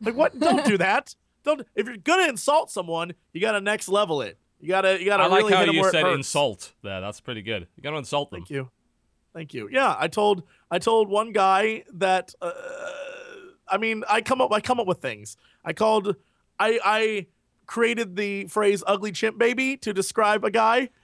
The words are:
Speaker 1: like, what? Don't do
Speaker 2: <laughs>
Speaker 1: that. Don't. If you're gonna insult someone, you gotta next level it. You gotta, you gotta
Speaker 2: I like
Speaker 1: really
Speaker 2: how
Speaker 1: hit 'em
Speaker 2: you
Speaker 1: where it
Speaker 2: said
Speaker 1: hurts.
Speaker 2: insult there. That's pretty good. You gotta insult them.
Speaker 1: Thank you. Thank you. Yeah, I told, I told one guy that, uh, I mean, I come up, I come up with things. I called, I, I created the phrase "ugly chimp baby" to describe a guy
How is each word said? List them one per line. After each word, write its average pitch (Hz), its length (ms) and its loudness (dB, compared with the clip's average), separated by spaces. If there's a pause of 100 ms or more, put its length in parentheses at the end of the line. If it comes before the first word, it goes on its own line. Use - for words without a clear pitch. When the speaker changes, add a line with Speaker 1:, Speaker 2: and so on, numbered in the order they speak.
Speaker 1:
like, 220 140 -2
what? 294 220 2
Don't 277 280 4
do 214 120 4
Speaker 2:
<laughs> 170 100 2
Speaker 1:
that. 247 260 0 (280)
Don't. 294 200 -2 (120)
If 214 120 -6
you're 247 100 -14
gonna 339 320 2
insult 285 420 0
someone, 170 440 -6 (180)
you 165 80 -8
gotta 208 220 0
next 208 260 -2
level 180 320 2
it. 98 160 -8 (240)
You 151 80 -18
gotta, 190 320 4
you 180 60 -2
gotta 202 160 4
Speaker 2:
I 180 40 4
like 185 180 4
Speaker 1:
really 208 100 2
Speaker 2:
how 185 60 6
Speaker 1:
hit 175 100 4
'em 160 40 2
Speaker 2:
you 160 60 2
Speaker 1:
where 185 80 4
it 180 40 2
Speaker 2:
said 160 120 2
Speaker 1:
hurts. 180 120 2
Speaker 2:
insult 135 680 -2
there. 98 180 -8
That's 101 200 -10
pretty 113 220 -10
good. 95 240 -8 (100)
You - 60 -20
gotta 147 140 -8
insult 143 340 -4
them. 175 100 -12
Speaker 1:
Thank 170 100 -16
you. 135 200 -6 (640)
Thank 165 220 -14
you. 107 180 -10
Yeah, 254 260 2
I 151 100 0
told, 208 340 0 (280)
I 175 80 0
told 220 300 2
one 214 240 -2
guy 202 520 2 (100)
that, 185 480 0
uh, 175 80 -6 (1160)
I 196 100 0
mean, 220 300 -2
I 214 120 4
come 254 200 0
up, 202 120 2
I 208 80 2
come 247 200 0
up 214 60 0
with 180 120 0
things. 107 380 -10 (280)
I 165 80 -6
called, 214 440 0 (420)
I, 220 260 2
I 214 420 0 (400)
created 226 500 -2
the 202 300 -4
phrase 202 400 0
"ugly 202 260 -2
chimp 220 260 -4
baby" 247 400 2
to 220 160 -6
describe 208 500 0
a 220 60 0
guy 226 400 2 (140)